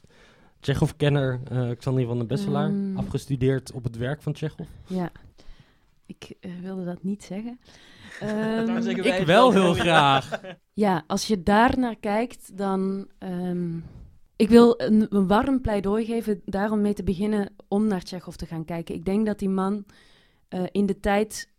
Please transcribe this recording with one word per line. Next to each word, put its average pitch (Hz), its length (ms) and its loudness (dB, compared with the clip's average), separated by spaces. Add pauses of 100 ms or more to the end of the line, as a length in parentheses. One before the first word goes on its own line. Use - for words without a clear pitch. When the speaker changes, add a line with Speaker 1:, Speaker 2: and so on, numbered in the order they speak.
(600)
Speaker 1:
Chekhov-kenner, 139 800 0 (100)
eh, 120 280 -2
Xandri 131 280 0
van 120 120 -4
den 120 80 -2
Besselaar, 143 420 -2
Speaker 2:
Ehm. 196 280 -4
Speaker 1:
afgestudeerd 135 760 -2
op 127 120 -10
het 117 120 -6
werk 123 260 -6
van 147 120 -6
Chekhov. 160 320 -10 (200)
Speaker 2:
Ja. 185 260 -6 (920)
Ik, - 340 -20
eh, 190 100 -12 (120)
wilde 190 220 -8
dat 175 180 -8
niet 196 200 -6
zeggen. 233 360 -12 (640)
Speaker 3:
<laughs> - 0 -
Dan 208 80 -6 (400)
Speaker 2:
Ehm, 226 140 -2
Speaker 3:
zeggen - 200 -2
wij - 100 2
Speaker 1:
Ik 185 60 0
Speaker 3:
het 185 80 0
Speaker 1:
wel 226 260 8
Speaker 3:
wel. 190 100 6
Speaker 1:
heel 175 120 4
graag. 151 640 4 (120)
Speaker 2:
<laughs> - 200 -20
Ja, 196 340 0
als - 200 -4
je 208 160 -2
daar 226 360 4
naar 240 180 -2
kijkt, 214 640 -4
dan, 196 500 -2 (100)
ehm, 175 600 -6 (580)
ik 214 120 4
wil 233 320 10
een, 214 300 4
een 196 160 2
warm 247 340 2
pleidooi 214 440 -2
geven, 214 400 -4
daarom 202 360 -2
mee 208 140 0
te 208 80 -6
beginnen 202 500 -2 (160)
om 208 180 0
naar 196 180 0
Chekhov 180 300 -12
te - 120 -12
gaan 160 180 -8
kijken. 170 300 -8
Ik 160 100 -10
denk 202 220 0
dat 208 120 -2
die 196 100 -4
man, 190 360 -2 (640)
eh, 185 220 -6
in 202 160 0
de 196 140 -4
tijd, 214 480 -2 (100)